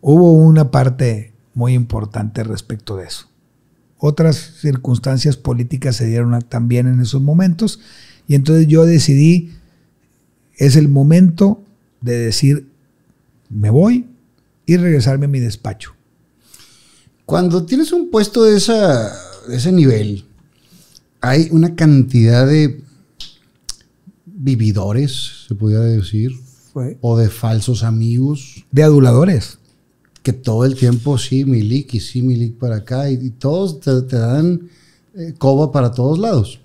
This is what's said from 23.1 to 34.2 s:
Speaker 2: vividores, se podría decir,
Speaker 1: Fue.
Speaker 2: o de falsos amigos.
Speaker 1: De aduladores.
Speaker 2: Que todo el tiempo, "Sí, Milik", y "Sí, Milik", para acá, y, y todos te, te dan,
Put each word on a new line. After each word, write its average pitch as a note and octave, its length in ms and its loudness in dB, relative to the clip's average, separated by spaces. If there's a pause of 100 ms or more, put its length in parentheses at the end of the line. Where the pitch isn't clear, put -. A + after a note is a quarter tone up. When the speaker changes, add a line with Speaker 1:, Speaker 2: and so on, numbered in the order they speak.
Speaker 2:
vividores, A#2+ 1200 -4
se A2+ 80 -6
podría G#2+ 240 0
decir, A2 500 -2 (420)
Speaker 1:
Fue. C3+ 280 -10
Speaker 2:
o A#2 180 0
de A2+ 100 2
falsos A2 540 -4
amigos. A#2 880 -4
Speaker 1:
De C#3+ 140 4
aduladores. C#3+ 720 2 (640)
Speaker 2:
Que B2+ 100 -4
todo B2 320 -2
el C3 100 0
tiempo, B2 440 0
"Sí, C3+ 260 -4
Milik", B2+ 500 -2
y C3+ 60 -4
"Sí, - 200 -8
Milik", A#2+ 380 -2
para A#2+ 200 -4
acá, B2+ 320 -6
y, C3+ 40 -2
y B2+ 160 -6
todos D#3+ 500 -4
te, C3 220 0
te C3 140 -6
dan, D#3 460 -2 (520)